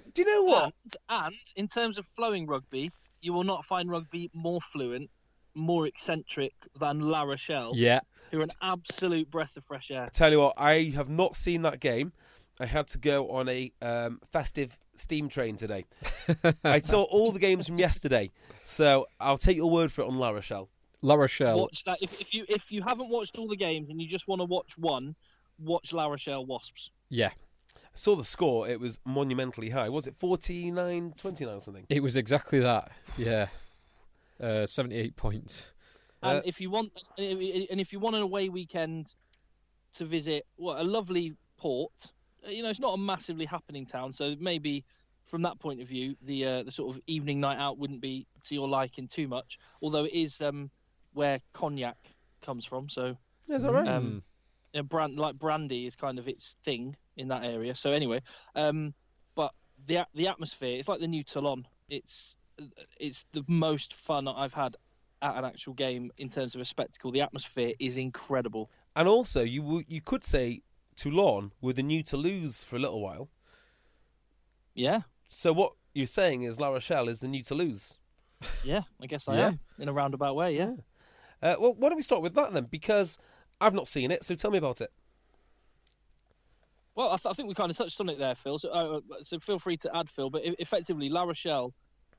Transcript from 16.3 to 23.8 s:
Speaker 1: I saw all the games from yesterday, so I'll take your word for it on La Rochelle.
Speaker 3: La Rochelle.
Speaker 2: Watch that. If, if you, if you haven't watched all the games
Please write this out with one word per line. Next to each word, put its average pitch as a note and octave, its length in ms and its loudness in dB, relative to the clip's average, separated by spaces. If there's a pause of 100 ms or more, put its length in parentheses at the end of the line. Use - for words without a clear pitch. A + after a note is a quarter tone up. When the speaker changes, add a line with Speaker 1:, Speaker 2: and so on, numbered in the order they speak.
Speaker 1:
I D3 160 8
saw G3+ 240 6
all G#3+ 280 6
the F#3+ 60 -4
games F#3+ 280 4
from E3+ 120 -2
yesterday, C3 520 4 (340)
so C#3 420 6 (120)
I'll C#3 200 2
take F#3 180 8
your E3 140 4
word E3 220 6
for - 100 -2
it A2+ 60 0
on C3 100 -2
La A#2+ 120 2
Rochelle. G2+ 380 -6 (340)
Speaker 3:
La C#3+ 120 8
Rochelle. B2+ 460 6
Speaker 2:
Watch - 240 -2
that. F#3 180 -2
If, - 180 -6
if - 140 -10
you, A3 140 -4
if G#3+ 240 -2
you G#3 100 -2
haven't A#3+ 280 -2
watched A3+ 280 -2
all A3+ 100 -6
the G#3 80 -4
games D#3+ 340 -2